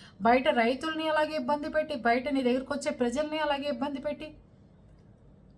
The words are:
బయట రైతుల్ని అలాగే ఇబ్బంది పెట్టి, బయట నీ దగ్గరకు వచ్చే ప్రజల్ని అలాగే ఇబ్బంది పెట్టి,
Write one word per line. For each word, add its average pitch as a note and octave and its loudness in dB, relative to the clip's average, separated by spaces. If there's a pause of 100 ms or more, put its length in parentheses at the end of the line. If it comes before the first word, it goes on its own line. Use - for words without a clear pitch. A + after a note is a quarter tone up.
(220)
బయట B3+ 6
రైతుల్ని C#4 0
అలాగే D#4 2
ఇబ్బంది D4 -2
పెట్టి, D#4 -2
బయట A#3+ 2
నీ C4+ 0
దగ్గరకు B3+ 0
వచ్చే C#4+ -2
ప్రజల్ని D4 -2
అలాగే D4 0
ఇబ్బంది C#4+ -4
పెట్టి, D4+ -8 (1200)